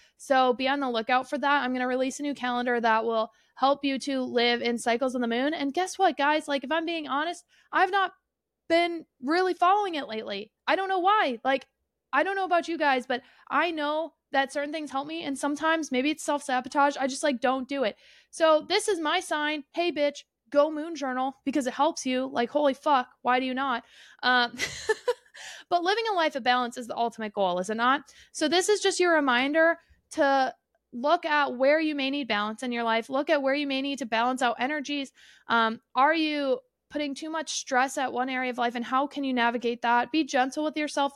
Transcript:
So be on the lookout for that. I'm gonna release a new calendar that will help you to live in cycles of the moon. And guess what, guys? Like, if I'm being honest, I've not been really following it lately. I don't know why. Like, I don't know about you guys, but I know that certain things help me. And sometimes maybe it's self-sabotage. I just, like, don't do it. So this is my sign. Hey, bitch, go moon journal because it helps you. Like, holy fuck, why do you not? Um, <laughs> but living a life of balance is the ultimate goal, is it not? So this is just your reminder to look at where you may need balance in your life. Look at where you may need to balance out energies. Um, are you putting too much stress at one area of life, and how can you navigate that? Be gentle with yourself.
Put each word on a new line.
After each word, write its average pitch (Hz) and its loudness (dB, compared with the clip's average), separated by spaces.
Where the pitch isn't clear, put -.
So 262 4
be 262 -2
on 277 0
the 262 -2
lookout 254 0
for 294 -4
that. 285 2
I'm 247 -2
gonna 254 -2
release 254 -2
a 285 -8
new 285 -4
calendar 247 -2
that 226 4
will 226 -2
help 277 2
you 269 0
to 269 -2
live 240 2
in 240 -2
cycles 240 0
of 254 -2
the 240 0
moon. 254 0
And 277 -4
guess 370 -4
what, 370 4
guys? 302 0
Like, 285 -2
if 254 -8
I'm 330 0
being 320 -6
honest, 311 -4
I've 370 2
not 381 0
been 339 2
really 349 0
following 370 2
it 277 -6
lately. 220 -8
I 285 2
don't 381 -2
know 381 0
why. 359 2
Like, 269 0
I 277 4
don't 392 -4
know 381 -2
about 339 2
you 330 -4
guys, 269 0
but 247 -4
I 320 0
know 302 -4
that 269 0
certain 294 -6
things 302 -8
help 269 -6
me. 320 -8
And 277 -6
sometimes 302 -2
maybe 262 0
it's 311 -4
self-sabotage. 285 0
I 269 -2
just, 262 -6
like, 294 0
don't 262 0
do 277 -2
it. 202 -2
So 311 4
this 392 0
is 370 0
my 320 0
sign. 302 -4
Hey, 349 0
bitch, 285 -2
go 285 4
moon 311 -6
journal 262 -4
because 269 0
it - -4
helps 302 0
you. 254 -2
Like, 240 -2
holy 285 2
fuck, 262 0
why 247 2
do 262 -2
you 254 -4
not? 254 -4
Um, 240 2
<laughs> - -14
but 349 2
living 415 2
a - -2
life 320 0
of 254 -8
balance 247 0
is 240 -10
the - -10
ultimate 220 -4
goal, 185 0
is 185 -4
it 220 -4
not? 254 2
So 311 0
this 359 2
is 415 4
just 392 0
your 349 4
reminder 294 2
to 269 2
look 302 0
at 294 0
where 277 4
you 311 -2
may 269 -2
need 285 -4
balance 214 -4
in 247 -4
your 233 -2
life. 226 0
Look 269 -2
at 302 2
where 269 2
you 294 -2
may 269 -2
need 277 -4
to 269 -6
balance 240 0
out 240 2
energies. 277 -4
Um, 226 0
are 285 4
you 294 0
putting 294 -6
too 311 -10
much 320 -6
stress 262 0
at 262 -2
one 254 -2
area 254 -4
of 240 -6
life, 240 -2
and 240 -4
how 262 0
can 285 -6
you 262 0
navigate 233 0
that? 240 2
Be 311 2
gentle 269 0
with 302 -4
yourself. 285 -2